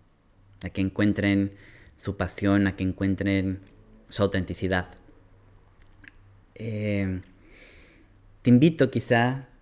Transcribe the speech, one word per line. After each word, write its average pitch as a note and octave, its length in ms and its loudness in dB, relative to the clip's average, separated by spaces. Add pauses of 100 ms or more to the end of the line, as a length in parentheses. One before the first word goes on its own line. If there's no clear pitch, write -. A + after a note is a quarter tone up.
(640)
a F2+ 60 -8
que F#2+ 120 -4
encuentren G2 720 0 (440)
su F#2+ 200 -8
pasión, G2 500 0
a F#2+ 100 -2
que F#2+ 60 -6
encuentren F#2+ 800 -2 (480)
su - 140 -4
autenticidad. F#2 680 -2 (1700)
Eh, G2+ 640 -4 (1200)
te - 80 0
invito C3 420 6
quizá A#2+ 580 0 (140)